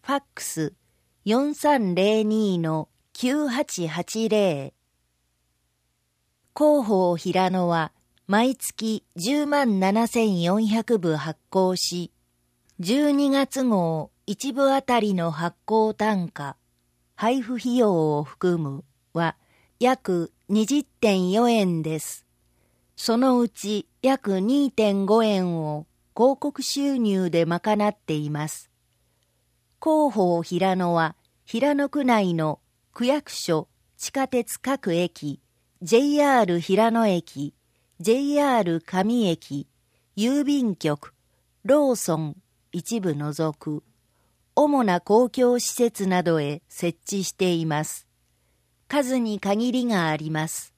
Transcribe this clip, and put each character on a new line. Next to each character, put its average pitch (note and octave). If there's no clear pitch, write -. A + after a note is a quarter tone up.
フ C4
ァ C#4+
ッ -
ク -
ス、 D#3
四 C4+
三 B3+
零 G#3+
二 G#3+
の D#3+
九 D4
八 A#3+
八 F3+
零。 F3
広 D4
報 F#3
平 F#3
野 F3+
は、 E3
毎 A3+
月 -
十 C#4
万 C#4
七 G3+
千 A3
四 G3
百 A3
部 E3
発 D3+
行 F#3
し、 F3
十 C4+
二 C#4+
月 C4+
号 E3+
一 B3
部 C4+
あ C4+
た B3
り G#3+
の E3+
発 E3
行 A3
単 G#3
価、 C#3+
配 B3
布 A#3+
費 A#3+
用 E3
を D3+
含 F3
む C#3
は E3
約 G3+
二 G#3+
十 C#4+
点 F#3+
四 A#3
円 F#3
で D#3
す。 -
そ A3+
の B3+
う A#3+
ち G#3
約 A#3
二 C4
点 G3+
五 A3
円 F#3
を D3+
広 C4
告 C#4+
収 C#4
入 F#3+
で E3
賄 G#3
っ G#3
て -
い D3+
ま D3+
す。 -
広 D4+
報 F3
平 F3+
野 F3
は、 D#3+
平 C#4
野 C#4
区 D4
内 G#3
の D#3
区 A#3+
役 C#4+
所、 -
地 -
下 C4+
鉄 -
各 F#3
駅、 E3
ジ F3+
ェ A#3+
イ C#4+
ア C4+
ー G3+
ル F3
平 G#3
野 A3+
駅、 D#3
ジ F#3+
ェ B3+
イ C#4+
ア C4
ー -
ル E3
上 G#3
駅、 C#3+
郵 B3+
便 B3
局、 -
ロ C#4
ー A3
ソ D#3+
ン、 D3+
一 G#3+
部 E3+
除 D3
く、 D3+
主 C#4+
な F3+
公 A3+
共 B3
施 -
設 A#3
な F3+
ど E3
へ C#3+
設 -
置 G3
し -
て F3+
い E3
ま D3+
す。 -
数 C4
に G#3+
限 A3
り B3
が F#3
あ D#3
り D3+
ま D#3
す。 -